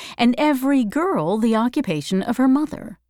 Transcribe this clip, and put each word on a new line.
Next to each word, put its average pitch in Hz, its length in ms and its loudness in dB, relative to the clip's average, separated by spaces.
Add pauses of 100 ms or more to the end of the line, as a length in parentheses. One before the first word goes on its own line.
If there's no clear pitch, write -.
(180)
and 240 200 2
every 277 460 2
girl 220 540 0
the 220 180 2
occupation 196 680 -2
of - 160 -4
her 262 120 4
mother. 285 500 -2 (100)